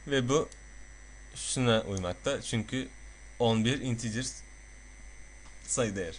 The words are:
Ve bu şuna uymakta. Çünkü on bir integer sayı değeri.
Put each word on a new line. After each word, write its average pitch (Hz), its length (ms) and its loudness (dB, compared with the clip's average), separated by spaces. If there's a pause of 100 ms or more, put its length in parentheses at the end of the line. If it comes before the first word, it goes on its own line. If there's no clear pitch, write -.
Ve 135 220 4
bu 143 200 4 (840)
şuna 120 460 4
uymakta. 101 600 0
Çünkü 127 480 -2 (500)
on 113 260 6
bir 131 160 4
integer 120 440 -2 (1400)
sayı 110 320 2
değeri. 87 240 -4